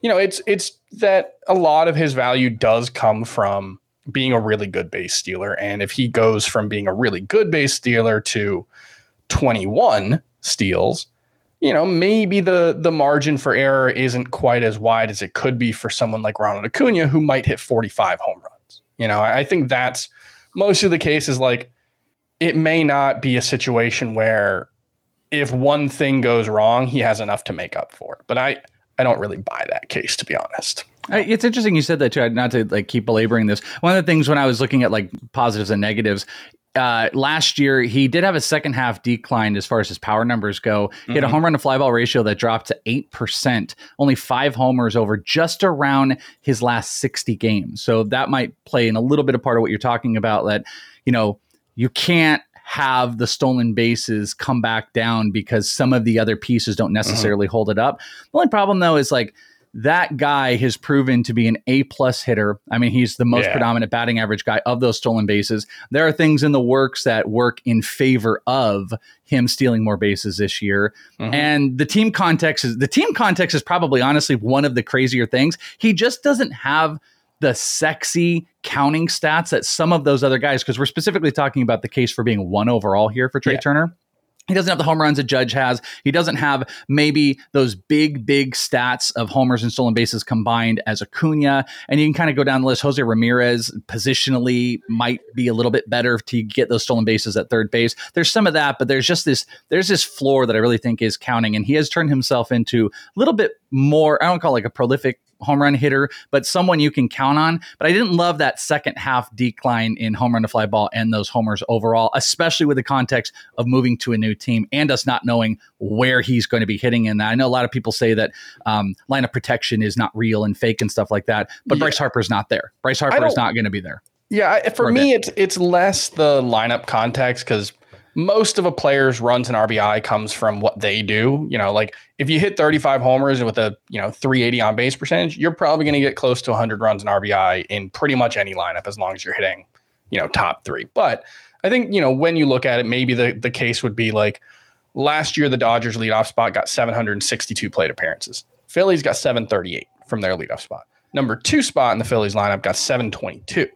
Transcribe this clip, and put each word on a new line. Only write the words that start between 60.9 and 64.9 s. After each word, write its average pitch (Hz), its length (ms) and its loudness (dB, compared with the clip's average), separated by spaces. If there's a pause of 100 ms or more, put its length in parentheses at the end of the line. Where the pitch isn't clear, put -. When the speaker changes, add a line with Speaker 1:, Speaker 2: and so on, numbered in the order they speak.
Speaker 2:
to 117 120 -2
be 113 140 2
an 113 100 0 (100)
A 131 160 2
plus 127 400 -2
hitter. 104 360 0 (120)
I 117 80 0
mean, 123 120 2
he's 120 260 0
the 123 80 0
most 120 200 2
Speaker 1:
Yeah. 92 60 0
Speaker 2:
predominant 117 400 0
batting 117 260 -2
average 107 260 -2
guy 110 220 0
of 120 140 0
those 120 180 2